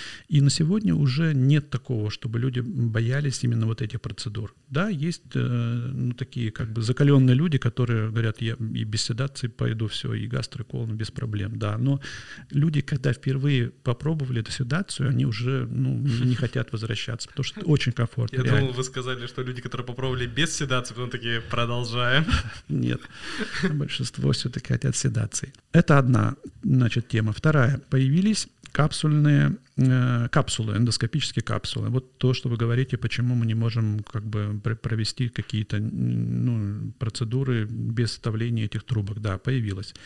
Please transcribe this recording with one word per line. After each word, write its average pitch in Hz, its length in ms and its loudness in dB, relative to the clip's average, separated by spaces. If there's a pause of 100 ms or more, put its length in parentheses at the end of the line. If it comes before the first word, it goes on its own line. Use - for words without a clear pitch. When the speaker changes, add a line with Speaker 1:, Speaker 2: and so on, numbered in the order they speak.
(280)
Speaker 1:
И 147 140 4
на 139 100 6
сегодня 180 420 2
уже 151 400 2
нет 139 380 4
такого, 107 400 -2
чтобы 117 260 -4
люди 123 220 0
боялись 123 840 -2
именно 117 220 2
вот 110 160 -2
этих - 200 -6
процедур. 107 520 -8 (140)
Да, 170 220 0
есть, 160 340 -4 (100)
э, 120 600 0
ну, 127 200 -2
такие 120 380 -6
как 113 200 -6
бы 110 120 -2
закаленные 131 500 6
люди, 151 240 4
которые 113 540 0
говорят: 113 300 -2
«Я 113 120 -2
и 110 300 -4
без 107 180 -2
седации 127 460 -4
пойду, 113 400 -2
все, - 260 -4
и 110 140 -4
гастро, 123 360 -6
и - 80 -20
колон 113 240 -4
без 107 140 -6
проблем». 107 480 -6
Да, 107 200 -2
но 139 220 2 (520)
люди, 143 300 2
когда 135 320 0
впервые 131 580 0 (120)
попробовали 131 580 0
эту - 100 -6
седацию, 135 580 -2
они 131 160 2
уже, 123 460 -2
ну, 127 260 0 (280)
не 123 100 4
Speaker 2:
<laughs> 127 80 -2
Speaker 1:
хотят 120 280 -2
возвращаться, 113 580 -6
потому 131 160 -4
что - 160 -8
это 175 80 0
очень 139 240 4
комфортно, 117 440 -2
Speaker 2:
Я 127 60 0
Speaker 1:
реально. 120 180 4
Speaker 2:
думал, 127 120 2
вы 127 100 -4
сказали, 127 420 -6
что 123 160 -8
люди, 123 200 -6
которые 120 260 -6
попробовали 127 400 -2
без 131 280 0
седации, 127 380 0
потом 120 160 -6
такие: 117 320 -2
«Продолжаем». 123 880 2
Speaker 1:
<laughs> 262 60 2 (340)
Нет, 123 300 0 (720)
большинство 135 600 -2
все-таки - 420 -2
хотят 123 220 0
седации. - 580 -2 (180)
Это 160 260 6
одна, 123 380 4 (280)
значит, 123 440 2
тема. 110 240 0
Вторая. 135 480 2 (100)
Появились 160 580 2 (240)
капсульные, 147 840 4 (220)
э, 127 540 4
капсулы, 110 440 0
эндоскопические 120 680 0
капсулы. 107 460 -4
Вот 127 280 -4
то, 127 160 2
что 123 160 -4
вы 120 80 -2
говорите, 117 400 0
почему 123 380 0
мы 117 100 2
не 110 100 0
можем 113 480 0
как 107 220 -8
бы 104 380 -4
пр-, 107 120 -2
провести 113 540 -2
какие-то, 107 480 -4
н-, 107 120 -2 (560)
ну, 110 540 -2
процедуры 117 640 -2
без 117 460 -2
вставления 113 540 -2
этих 104 180 -6
трубок. 104 380 -4
Да, 98 160 -2
появилось. 107 560 -2 (120)